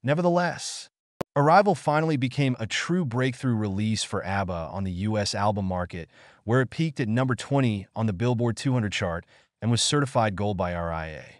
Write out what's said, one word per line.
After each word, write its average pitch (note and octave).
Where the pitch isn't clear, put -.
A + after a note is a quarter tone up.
Nevertheless, F3
Arrival F3
finally D#3
became B2+
a A2+
true F3
breakthrough B2+
release G#2+
for -
abba F2+
on G2
the F#2+
U G#2
S G2+
album G#2
market, F2+
where B2
it B2
peaked D#3+
at B2+
number B2
twenty A#2
on A2
the G#2+
Billboard A#2
two C#3
hundred A2+
chart E2+
and A2
was A#2
certified B2+
gold G2+
by F2
R E2+
I D#2+
A. D#2